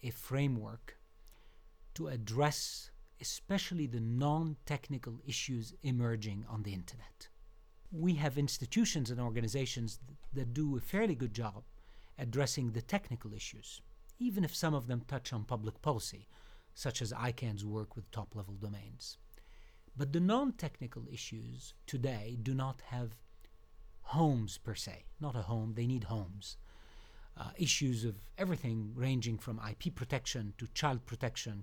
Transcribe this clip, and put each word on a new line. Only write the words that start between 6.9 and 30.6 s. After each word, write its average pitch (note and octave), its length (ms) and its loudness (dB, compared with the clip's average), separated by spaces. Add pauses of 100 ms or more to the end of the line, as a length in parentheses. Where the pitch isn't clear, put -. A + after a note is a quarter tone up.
We F3 240 6
have C#3+ 240 4
institutions C#3+ 720 4
and B2 100 0
organizations A#2 840 2
th-, - 100 -12 (180)
that B2+ 200 2
do C#3+ 220 4
a A#2+ 40 2
fairly G3 360 4
good A#2 180 0
job G#2+ 300 -2 (520)
addressing B2 540 2
the A2+ 120 0
technical A#2+ 520 -2
issues, - 480 -10 (380)
even G#3 240 4
if D3+ 100 0
some D#3+ 180 4
of C3+ 140 2
them A#2+ 220 2
touch - 240 -2
on A2+ 100 0
public G#2+ 400 -2
policy, G#2+ 460 0 (460)
such - 280 -2
as A2+ 100 -2
icann's A#2 520 0
work G#2 320 -2
with G#2 160 -10
top-level G2+ 420 -6
domains. G#2 640 -8 (800)
But C3+ 160 0
the E3+ 80 6
non-technical F3+ 920 2
issues A#2+ 640 -8 (140)
today B2 520 0
do C3 140 2
not C3 280 0
have B2 340 -2 (840)
homes C#3 560 6
per - 180 -4
se, - 280 -8 (160)
not C#3+ 140 -2
a A#2 80 0
home, A2 320 0
they A#2+ 140 2
need B2+ 160 2
homes. G2 520 -4 (800)
Uh, - 220 -8
issues B2+ 460 4
of A2+ 100 0 (240)
everything A#2+ 560 0
ranging B2 440 2
from A2+ 220 -4
I A2 180 -4
P - 120 0
protection A#2+ 640 -2
to A#2 120 -6